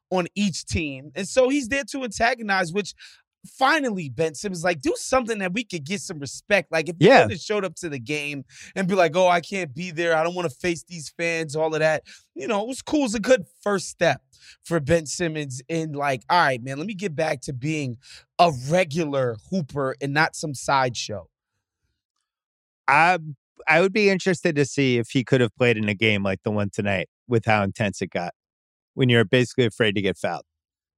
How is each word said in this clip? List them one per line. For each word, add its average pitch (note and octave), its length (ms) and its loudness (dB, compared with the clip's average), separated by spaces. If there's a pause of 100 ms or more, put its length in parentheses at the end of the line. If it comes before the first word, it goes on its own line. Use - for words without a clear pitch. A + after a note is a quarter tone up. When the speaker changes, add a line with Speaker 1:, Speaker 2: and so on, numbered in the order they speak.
Speaker 1:
on F3+ 260 0
each G3 300 -2
team. D3 500 -6
And F#3 120 -6
so B3+ 200 4
he's C4+ 220 0
there C#4 220 -2
to C4+ 120 -6
antagonize, G#3+ 720 -2
which G3+ 200 -4 (640)
finally, C4 520 0
Ben D#3 260 -2
Simmons, F3+ 280 -6
like, E3+ 180 0
do F4 160 -2
something A#3 400 -2
that F#3 160 -4
we A#3+ 100 -2
could E3 220 -10
get F#3+ 160 -6
some E3 180 -10
respect. E3 520 -2
Like, D#3+ 180 -2
if E3+ 100 -8
you A#3+ 80 8
Speaker 2:
Yeah. C4 120 10
Speaker 1:
wouldn't G#2+ 140 4
have E3+ 80 -8
showed G#3 220 -2
up F3 120 -8
to F3 140 -10
the C#3+ 100 -6
game C#3+ 440 -8 (320)
and F#3+ 120 0
be G3 80 0
like, E3+ 200 4
"Oh, F#3 120 4
I F3 120 4
can't E3+ 340 -8
be F3 180 -10
there. E3 260 0
I D#3 60 2
don't F3 120 -2
wanna F3 140 -4
face E3+ 340 -4
these E3+ 320 -14
fans," E3 400 -4
all D#3+ 180 0
of D#3 60 -2
that. D#3 240 2 (300)
You E4+ 140 -8
know, G#3 160 0
it A3+ 40 -6
was C4 140 -10
cool. D4+ 200 0
It - 20 2
was A3+ 120 -2
a A#3+ 40 -2
good A3+ 260 2 (160)
first G3+ 260 -2
step - 360 0 (400)
for E3 160 -2
Ben D#3 260 2
Simmons D3 640 -4
in, D#3+ 240 -4
like, C#3 360 -2
"All F3 100 6
right, C3+ 220 2
man, C3+ 180 -8
let E3+ 80 -6
me A3+ 80 -8
get F3 200 -8
back D#3 260 -2
to D3+ 120 -10
being C3+ 440 -4 (420)
a F3 120 6 (160)
regular C#3+ 720 0 (140)
hooper C#3+ 500 -4
and C#3 120 -4
not D#3 220 4
some D3+ 200 -8
sideshow." B2 760 -2 (1600)
Speaker 2:
I, E3 320 6 (480)
I D#3+ 140 6
would F#3+ 120 2
be G#3 160 4
interested F3+ 460 0
to C#3+ 100 4
see C3 320 2
if A#2 140 -2
he C3 120 2
could B2+ 180 2
have A2+ 140 0
played A#2+ 220 4
in G#2+ 120 -2
a G#2 40 0
game G2+ 300 2
like F#2+ 200 -2
the A2 80 -2
one G#2 200 -2
tonight G2 380 -2 (180)
with A#2 180 0
how G#2+ 180 4
intense G2 380 -4
it F#2 100 -6
got F2 220 -6 (600)
when B2+ 160 2
you're A#2 160 6
basically B2+ 400 2
afraid G#2+ 300 0
to G#2 60 0
get F#2+ 160 -2
fouled. E2+ 260 -6 (540)